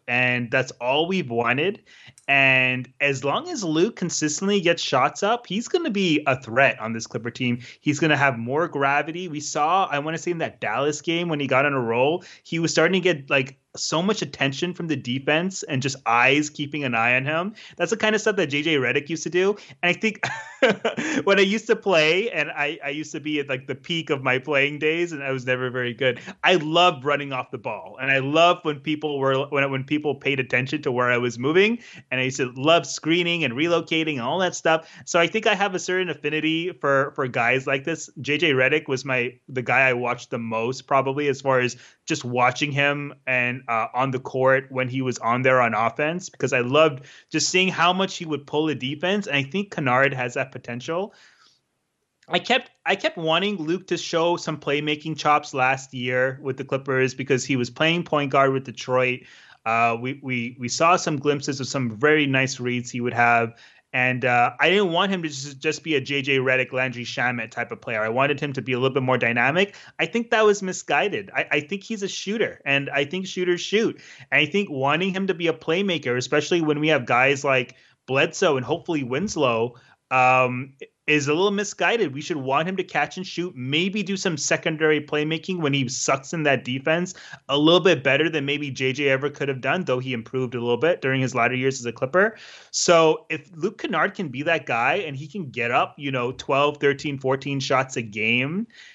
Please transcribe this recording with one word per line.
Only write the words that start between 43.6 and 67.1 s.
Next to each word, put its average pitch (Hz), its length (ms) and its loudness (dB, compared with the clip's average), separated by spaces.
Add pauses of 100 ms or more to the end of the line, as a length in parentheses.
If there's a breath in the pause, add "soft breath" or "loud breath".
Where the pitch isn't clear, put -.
uh, 113 260 0
on 131 160 0
the 131 80 -2
court 131 520 2
when 127 180 -4
he 131 140 -4
was 127 160 -4
on 117 240 0
there 127 180 6
on 117 120 4
offense, 147 560 -2
because 139 240 -4
I 131 60 2
loved 135 460 2 (260 loud breath)
just 151 180 -2
seeing 185 200 2
how 165 240 2
much 185 240 -2
he 175 100 -10
would 139 180 -6
pull 151 240 0
a 147 60 -2
defense. 151 540 -4
And 143 80 -2
I 139 80 2
think 190 280 -6
Kennard 135 400 2
has 123 220 -6
that 131 160 -4
potential. 160 640 -8 (1120 soft breath)
I 180 120 0
kept, 247 320 0 (120)
I 196 120 2
kept 311 200 -4
wanting 175 420 0
Luke 165 280 -4
to 175 100 -2
show 170 400 0
some 160 220 -6
playmaking 151 580 -2
chops 147 380 2
last 135 400 0
year 127 480 0
with 135 140 -6
the 143 80 -10
Clippers 131 500 0
because 135 300 0
he 143 100 0
was 120 160 -2
playing 165 320 0
point 143 300 -2
guard 135 200 4
with 135 120 -4
Detroit. 127 560 -2 (440 loud breath)
Uh, 117 360 2
we, 131 240 -6
we, 123 340 -4
we 120 100 -6
saw 165 280 4
some 156 240 -2
glimpses 143 400 -2
of 127 80 -4
some 120 280 -4
very 147 300 4
nice 131 320 0
reads 123 320 -4
he 123 100 -6
would 120 140 -2
have. 117 400 4 (400 loud breath)
And, 127 300 0
uh, 123 340 4
I 151 120 4
didn't 196 200 2
want 190 220 0
him 180 100 -2
to 160 60 -6
just, 135 320 -10
just 156 240 -4
be 156 120 0
a 135 40 2
J 139 220 -4
J 139 160 2
Redick, 127 340 0
Landry 123 320 -4
Shamet 120 460 -4